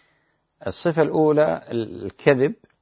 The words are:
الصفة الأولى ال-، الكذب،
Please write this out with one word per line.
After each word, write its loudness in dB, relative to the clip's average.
الصفة -2
الأولى 2
ال-، -6
الكذب، 0